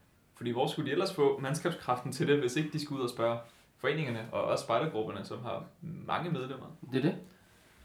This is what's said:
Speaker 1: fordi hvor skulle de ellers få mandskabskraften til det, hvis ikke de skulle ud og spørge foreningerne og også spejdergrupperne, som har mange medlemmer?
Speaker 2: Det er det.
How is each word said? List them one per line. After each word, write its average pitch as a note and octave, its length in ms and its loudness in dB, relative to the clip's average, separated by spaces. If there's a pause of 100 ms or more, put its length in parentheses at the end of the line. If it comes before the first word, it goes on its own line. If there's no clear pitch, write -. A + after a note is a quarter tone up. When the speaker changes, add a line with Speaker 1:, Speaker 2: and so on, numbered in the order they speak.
(360)
Speaker 1:
fordi A#2+ 140 -2
hvor B2 160 2
skulle D#3 200 -2
de B2+ 60 0
ellers F3+ 220 2
få C#3 260 4
mandskabskraften C#3 720 0
til C3+ 160 2
det, C#3+ 100 8
hvis B2 180 0
ikke D#3 160 2
de D3 120 -2
skulle C#3 140 -4
ud C3 60 0
og A#2+ 60 0
spørge A#2 280 0 (400)
foreningerne C3+ 420 0 (120)
og G2+ 120 0
også A#2 200 2
spejdergrupperne, A2+ 600 0
som A2+ 180 -8
har A2 220 -6 (420)
mange D#3 240 -2
medlemmer? C3 360 -4 (260)
Speaker 2:
Det C3 60 2
er B2+ 40 4
det. D#3+ 120 4 (720)